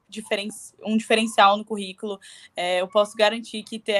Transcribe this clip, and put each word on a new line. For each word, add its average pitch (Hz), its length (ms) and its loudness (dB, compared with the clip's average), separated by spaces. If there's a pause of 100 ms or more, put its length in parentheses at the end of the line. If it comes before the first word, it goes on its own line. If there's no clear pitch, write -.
diferen-, 214 420 -6 (360)
um 220 100 0
diferencial 220 600 4
no 214 80 -10
currículo, 202 540 -8 (360)
é, 180 260 0
eu 190 60 -2
posso 208 300 0
garantir 220 460 0
que 220 140 -12
ter 220 220 -4